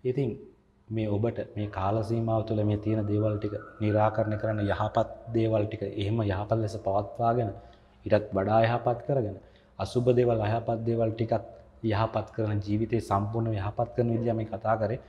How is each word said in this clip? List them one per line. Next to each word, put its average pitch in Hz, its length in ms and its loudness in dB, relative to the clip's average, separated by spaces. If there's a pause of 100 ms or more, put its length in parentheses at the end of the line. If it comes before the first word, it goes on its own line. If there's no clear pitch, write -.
ඉතින් 127 260 0 (580)
මේ 110 200 -2
ඔබට 107 300 0 (140)
මේ 104 160 -6
කාල 98 340 0
සීමාව 113 420 0
තුළ 107 200 0
මේ 104 140 2
තියෙන 110 280 0
දේවල් 104 280 0
ටික 104 200 -4 (220)
නිරාකරණය 107 600 2
කරන්න 110 260 -2
යහපත් 107 460 0 (200)
දේවල් 110 360 2
ටික - 240 -6
එහෙම 110 340 -2
යහපත් 101 340 -2
ලෙස 110 200 -2
පවත්වාගෙන 104 760 0 (540)
ඊටත් 104 260 2
වඩා 104 320 4
යහපත් 120 400 2
කරගෙන 110 340 0 (420)
අසුබ 123 320 0
දේවල් 120 300 4
අයහපත් 110 420 -2
දේවල් 113 280 2
ටිකත් 113 400 -2 (300)
යහපත් 110 480 0
කරන 104 320 -2
ජීවිතේ 107 400 0
සම්පූර්ණ 107 500 0
යහපත් 104 400 -2
කරන 120 200 0
විදිහ 117 240 0
මේ 107 120 -2
කතා 107 300 -2
කරේ. 113 220 -2 (100)